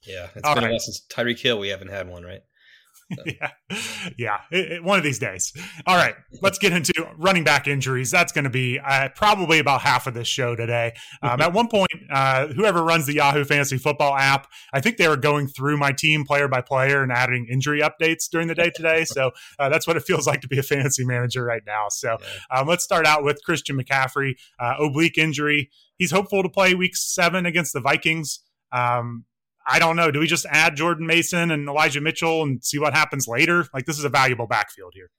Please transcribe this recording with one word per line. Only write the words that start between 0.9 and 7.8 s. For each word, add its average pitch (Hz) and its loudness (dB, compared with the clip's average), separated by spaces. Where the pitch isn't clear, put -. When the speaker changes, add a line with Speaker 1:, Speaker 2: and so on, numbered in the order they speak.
Speaker 1:
Tyreek 120 -4
Hill 120 0
we 101 -6
haven't 95 -8
had 95 -10
one, 87 -18
right? 92 -18
So. - -12
Speaker 2:
<laughs> - -
Yeah, 156 -8
yeah. 110 -4
It, 170 -2
it, 170 -10
one 196 2
of 156 0
these 135 -2
days. 95 -6
All 180 4
right, 135 4
let's 190 0
get 196 2
into 170 0
running 175 2
back 147 4
injuries. 131 -2